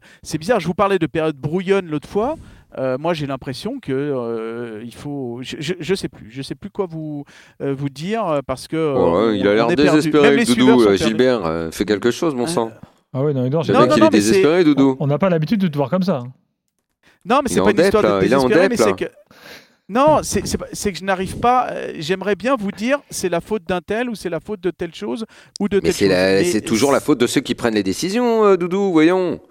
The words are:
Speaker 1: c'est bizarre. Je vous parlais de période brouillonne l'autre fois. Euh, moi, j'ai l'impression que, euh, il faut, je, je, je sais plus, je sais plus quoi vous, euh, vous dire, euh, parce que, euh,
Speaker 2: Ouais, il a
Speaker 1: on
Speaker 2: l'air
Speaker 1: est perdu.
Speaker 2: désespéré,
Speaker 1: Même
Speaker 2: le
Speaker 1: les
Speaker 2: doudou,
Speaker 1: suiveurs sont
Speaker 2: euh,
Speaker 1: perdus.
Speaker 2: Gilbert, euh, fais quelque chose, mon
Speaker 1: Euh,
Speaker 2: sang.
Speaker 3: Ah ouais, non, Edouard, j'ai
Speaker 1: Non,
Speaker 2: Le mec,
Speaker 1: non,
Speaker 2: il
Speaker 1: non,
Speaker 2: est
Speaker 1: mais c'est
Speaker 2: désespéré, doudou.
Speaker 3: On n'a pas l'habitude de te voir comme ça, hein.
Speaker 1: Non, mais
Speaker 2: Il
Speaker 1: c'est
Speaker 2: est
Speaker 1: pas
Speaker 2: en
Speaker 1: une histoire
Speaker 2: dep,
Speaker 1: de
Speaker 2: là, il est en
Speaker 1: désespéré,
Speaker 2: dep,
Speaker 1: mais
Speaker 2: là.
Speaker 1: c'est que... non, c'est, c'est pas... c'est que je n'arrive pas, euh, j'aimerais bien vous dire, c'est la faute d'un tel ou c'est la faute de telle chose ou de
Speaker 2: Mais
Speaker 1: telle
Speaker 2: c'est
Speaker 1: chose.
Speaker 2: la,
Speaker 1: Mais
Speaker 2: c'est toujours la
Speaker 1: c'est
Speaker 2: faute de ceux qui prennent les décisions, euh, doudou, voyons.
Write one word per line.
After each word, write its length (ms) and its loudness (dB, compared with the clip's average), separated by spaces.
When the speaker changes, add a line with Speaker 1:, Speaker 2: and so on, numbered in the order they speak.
Speaker 1:
c'est 140 -10
bizarre. 240 -2
Je 60 -6
vous 80 -4
parlais 240 0
de 80 0
période 300 -2
brouillonne 500 -2
l'autre 240 -8
fois. 260 -2
Euh, 220 -4
moi, 160 -2
j'ai 120 -6
l'impression 540 -8
que, 120 -8
euh, 920 -6
il 100 -16
faut, 460 -10
je, 180 -12
je, 220 -6
je 140 -2
sais 160 -8
plus, 200 -20
je 120 -14
sais 120 -12
plus 140 -16
quoi 180 -6
vous, 380 -10
euh, 100 -4
vous 160 -6
dire, 400 -6
euh, 180 0
parce 220 -8
que, 80 -6
euh, 540 2
Speaker 2:
Ouais, 80 -2
il 100 2
a 40 4
Speaker 1:
on 20 4
Speaker 2:
l'air 160 2
Speaker 1:
est 60 2
perdu. 140 4
Speaker 2:
désespéré, 340 4
Speaker 1:
Même 80 8
Speaker 2:
le 40 4
Speaker 1:
les 80 2
Speaker 2:
doudou, 160 2
Speaker 1:
suiveurs 200 6
sont 20 6
Speaker 2:
euh, 60 6
Speaker 1:
perdus. 160 4
Speaker 2:
Gilbert, 420 2
euh, 240 -2
fais 160 -4
quelque 240 2
chose, 240 -2
mon 100 -4
Speaker 1:
Euh, 20 -4
Speaker 2:
sang. 240 -2
Speaker 3:
Ah 80 -2
ouais, 100 0
non, 140 -2
Edouard, 160 -2
j'ai 100 -2
Speaker 1:
Non, 80 4
Speaker 2:
Le 60 6
mec, 60 0
Speaker 1:
non, 40 4
Speaker 2:
il 40 4
Speaker 1:
non, 80 6
Speaker 2:
est 40 4
Speaker 1:
mais 80 4
c'est 120 0
Speaker 2:
désespéré, 320 4
doudou. 360 4
Speaker 3:
On 60 -2
n'a 100 0
pas 140 0
l'habitude 320 0
de 60 0
te 100 -4
voir 100 0
comme 140 -2
ça, 160 -2
hein. 140 -10
Speaker 1:
Non, 180 0
mais 60 -4
Speaker 2:
Il 60 -4
Speaker 1:
c'est 0 -
Speaker 2:
est 80 2
Speaker 1:
pas 60 4
Speaker 2:
en 20 4
Speaker 1:
une 100 2
histoire 220 4
Speaker 2:
dep, 100 2
Speaker 1:
de 40 2
Speaker 2:
là, 100 2
il 60 2
est 40 4
en 120 4
Speaker 1:
désespéré, 200 4
Speaker 2:
dep, 20 0
Speaker 1:
mais 140 2
Speaker 2:
là. 0 -
Speaker 1:
c'est 80 -6
que... 60 -12
non, 340 4
c'est, 240 -4
c'est 120 -4
pas... 160 -8
c'est 180 -4
que 60 -10
je 60 -14
n'arrive 360 -4
pas, 300 2
euh, 300 -8
j'aimerais 360 -2
bien 180 -2
vous 160 -4
dire, 280 -2
c'est 220 -4
la 100 -2
faute 260 -6
d'un 140 -2
tel 300 -6
ou 40 -8
c'est 140 -10
la 120 -6
faute 200 -10
de 100 -2
telle 240 -10
chose 300 -8
ou 120 -2
de 60 0
Speaker 2:
Mais 80 4
Speaker 1:
telle 100 2
Speaker 2:
c'est 100 0
Speaker 1:
chose. 100 4
Speaker 2:
la, 200 4
Speaker 1:
Mais 100 4
Speaker 2:
c'est 160 0
toujours 320 2
la 80 4
Speaker 1:
c'est 60 -8
Speaker 2:
faute 120 2
de 80 4
ceux 140 0
qui 140 -4
prennent 200 -2
les 80 2
décisions, 600 0
euh, 140 6
doudou, 340 -2
voyons. 480 2